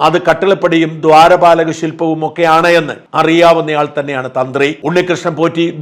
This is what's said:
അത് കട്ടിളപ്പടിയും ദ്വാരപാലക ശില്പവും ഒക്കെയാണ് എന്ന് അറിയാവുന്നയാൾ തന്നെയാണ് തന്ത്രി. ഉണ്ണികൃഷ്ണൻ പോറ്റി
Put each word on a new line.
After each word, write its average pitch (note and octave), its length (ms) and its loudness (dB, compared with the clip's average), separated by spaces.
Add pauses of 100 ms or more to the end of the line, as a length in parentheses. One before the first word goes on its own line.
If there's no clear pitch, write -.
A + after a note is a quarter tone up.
അത് D#3+ 100 0 (100)
കട്ടിളപ്പടിയും E3 640 0 (140)
ദ്വാരപാലക E3 760 4
ശില്പവും D#3+ 500 -4
ഒക്കെയാണ് E3 420 2 (100)
എന്ന് C3+ 140 -6 (260)
അറിയാവുന്നയാൾ D#3+ 680 2 (100)
തന്നെയാണ് C3+ 400 -6
തന്ത്രി. C3+ 320 -2 (200)
ഉണ്ണികൃഷ്ണൻ F3 500 -2
പോറ്റി E3 260 -2 (160)